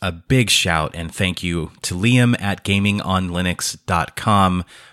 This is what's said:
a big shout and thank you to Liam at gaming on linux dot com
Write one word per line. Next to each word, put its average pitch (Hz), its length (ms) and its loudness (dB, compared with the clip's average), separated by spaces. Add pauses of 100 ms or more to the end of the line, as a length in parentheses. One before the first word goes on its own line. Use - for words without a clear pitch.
a 92 100 -4
big 113 380 0
shout 80 420 0
and 82 220 -10
thank 92 280 -2
you 85 280 -4 (100)
to - 140 -6
Liam 120 480 4
at 98 200 -4
gaming 101 380 2
on 92 300 -2
linux 87 560 -4
dot 85 300 -2
com 92 480 2 (280)